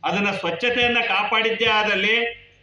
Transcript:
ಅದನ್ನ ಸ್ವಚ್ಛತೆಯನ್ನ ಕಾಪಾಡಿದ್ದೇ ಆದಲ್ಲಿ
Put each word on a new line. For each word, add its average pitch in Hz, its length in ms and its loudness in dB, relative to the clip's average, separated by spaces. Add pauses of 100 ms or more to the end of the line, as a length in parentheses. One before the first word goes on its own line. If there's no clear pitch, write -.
ಅದನ್ನ 196 280 0
ಸ್ವಚ್ಛತೆಯನ್ನ 240 640 0 (100)
ಕಾಪಾಡಿದ್ದೇ 226 580 0
ಆದಲ್ಲಿ 214 800 0 (180)